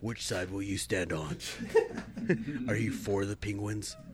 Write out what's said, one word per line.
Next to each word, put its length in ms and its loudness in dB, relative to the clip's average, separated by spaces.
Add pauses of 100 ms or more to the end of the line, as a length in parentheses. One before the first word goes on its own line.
Which 240 -2
side 260 0
will 100 -2
you 160 0
stand 360 2
on? 240 -2 (640)
<laughs> 680 0
Are 80 4
you 160 2
for 340 2
the 100 0
penguins 600 -4 (180)